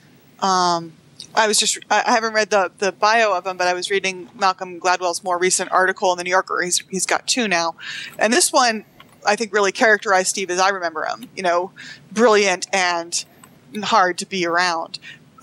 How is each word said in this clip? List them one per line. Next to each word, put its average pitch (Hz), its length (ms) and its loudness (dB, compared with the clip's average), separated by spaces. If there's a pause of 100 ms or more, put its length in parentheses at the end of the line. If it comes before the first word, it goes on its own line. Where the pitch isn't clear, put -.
(400)
um, 175 520 0 (420)
I 220 120 2
was 202 120 2
just, - 200 0 (120)
I, 208 160 2
I 202 60 0
haven't 226 200 0
read 214 180 0
the, 190 280 2
the 196 120 0
bio 214 440 2
of 180 120 -4
him, 185 120 -6
but 180 100 0
I 180 60 2
was 180 160 -6
reading 190 440 -4
Malcolm 185 460 -4
Gladwell's 180 420 0
more 180 160 -2
recent 180 320 -2
article 185 420 2
in 180 60 -4
the 175 60 -6
New 180 60 -6
Yorker. 185 320 0
He's, 175 160 -2 (120)
he's 185 160 -4
got - 220 -2
two 240 180 0
now. 170 280 -2 (440)
And 214 140 2
this 330 200 2
one, 233 320 2 (420)
I 208 100 2
think, 202 160 -6
really 202 200 2
characterized 202 560 2
Steve 190 220 -4
as 180 80 -4
I 185 120 4
remember 170 340 -4
him, 110 320 -8
you 185 60 -10
know, 180 280 0 (400)
brilliant 202 600 4
and 175 520 -2 (600)
hard 185 340 2
to 196 80 -8
be 180 200 -4
around. 170 520 -2 (440)